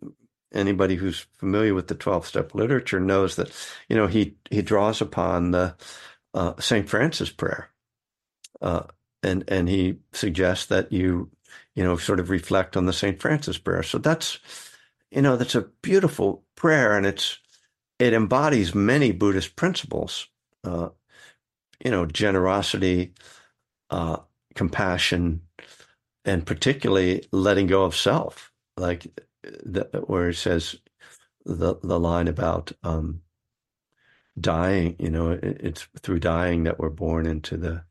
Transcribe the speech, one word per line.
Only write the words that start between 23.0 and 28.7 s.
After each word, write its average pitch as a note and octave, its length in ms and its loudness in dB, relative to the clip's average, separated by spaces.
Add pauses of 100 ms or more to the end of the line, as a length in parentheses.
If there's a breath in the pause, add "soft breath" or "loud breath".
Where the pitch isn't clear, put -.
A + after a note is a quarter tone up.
uh, E2 280 -4 (380)
compassion, F2 840 0 (840 loud breath)
and F2+ 200 0
particularly F#2+ 840 2
letting G2 360 4
go F#2+ 180 4
of E2+ 100 0
self, - 560 -2 (260)